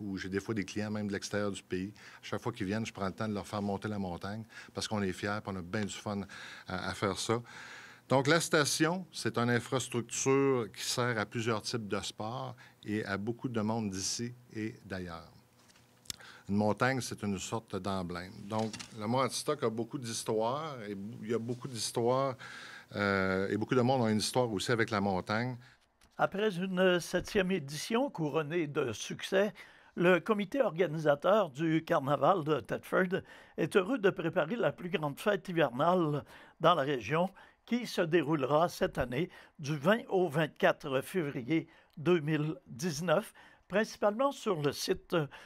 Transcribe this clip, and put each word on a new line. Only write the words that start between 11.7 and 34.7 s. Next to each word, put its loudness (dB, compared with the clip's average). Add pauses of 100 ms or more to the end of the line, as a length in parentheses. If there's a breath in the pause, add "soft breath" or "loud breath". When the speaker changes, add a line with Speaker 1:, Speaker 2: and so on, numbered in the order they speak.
Speaker 1:
de -2
sports -8 (260 loud breath)
et -2
à -2
beaucoup -4
de -2
monde 0
d'ici -6 (200)
et -6
d'ailleurs. -10 (1160 loud breath)
Une 0
montagne, 2
c'est -8
une -2
sorte -6
d'emblème. -6 (160)
Donc, -2 (260)
le -4
Mont 2
Atistoc -2
a 2
beaucoup -4
d'histoire -2
et -6
bou-, -10
il -4
y 0
a 0
beaucoup -6
d'histoires, 0 (600 loud breath)
euh, 2
et 0
beaucoup 0
de 6
monde 4
ont 4
une 4
histoire 2
aussi 0
avec 2
la 0
montagne. 0 (640 loud breath)
Speaker 2:
Après 0
une 4
septième 0
édition -2
couronnée 0
de 0
succès, 0 (400 loud breath)
le 6
comité 0
organisateur 4
du 2
carnaval 4
de 2
Thetford 0 (360 loud breath)
est 0
heureux 2
de 4
préparer 0
la 2